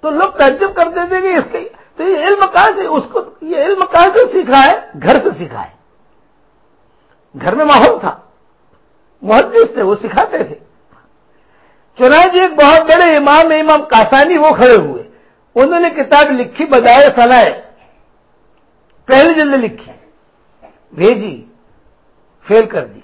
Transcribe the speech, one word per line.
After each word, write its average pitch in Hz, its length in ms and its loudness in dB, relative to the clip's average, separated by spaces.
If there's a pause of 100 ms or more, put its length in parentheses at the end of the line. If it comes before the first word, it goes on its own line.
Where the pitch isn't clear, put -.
تو 311 80 -6
لوگ 339 200 -4
تعجب 294 460 -2
کرتے 349 240 -4 (100)
تھے 370 120 -4
کہ 370 160 -2
اس 294 140 -2
کے، 392 180 -12 (260)
تو - 80 -10
یہ 370 140 -2
علم 392 360 -2
کہاں 392 220 2
سے، 381 100 -8
اس 320 260 -4
کو 466 80 -6 (220)
یہ 320 160 -8
علم 370 340 -2
کہاں 349 220 2
سے 440 60 2 (120)
سیکھا 269 340 0
ہے؟ 320 100 2 (280)
گھر 277 200 2
سے - 140 -2
سیکھا 113 280 -14
ہے۔ - 100 -20 (1700)
گھر 180 140 -4
میں 302 100 -2
ماحول 254 340 2
تھا، - 200 -10 (1000)
محدث 233 520 0
تھے، 240 80 -6
وہ 196 140 -2
سکھاتے 208 480 -6
تھے۔ 151 120 -14 (1400)
چنانچہ 330 400 2
ایک 359 160 0
بہت 302 280 4
بڑے 320 340 2
امام، 294 300 2 (140)
امام 311 220 0
کاسانی 269 560 2
وہ 302 120 4
کھڑے 247 260 4
ہوئے، 147 280 -2 (520)
انہوں 302 240 0
نے 339 100 0
کتاب 294 420 2
لکھی 240 340 -6
بدائے 247 380 4 (120)
صنائع، 233 340 4 (1600)
پہلی 285 280 2
جلد 285 300 -2
لکھی، - 280 -12 (1000)
بھیجی، 196 540 -4 (1000)
فیل 220 180 0
کر 156 200 -10
دی - 180 -20